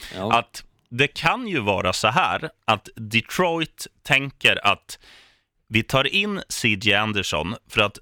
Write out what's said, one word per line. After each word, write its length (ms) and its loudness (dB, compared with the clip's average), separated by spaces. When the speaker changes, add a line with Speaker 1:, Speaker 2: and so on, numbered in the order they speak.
Speaker 1:
Ja. 220 2
Speaker 2:
Att 260 -8
det 200 0
kan 400 -2
ju 120 -4
vara 320 0
så 160 0
här 420 0
att 320 0
Detroit 880 -2
tänker 640 2
att 320 -2
vi 140 0
tar 320 0
in 340 -2
C 340 0
J 120 4
Anderson 600 0
för 120 0
att 220 2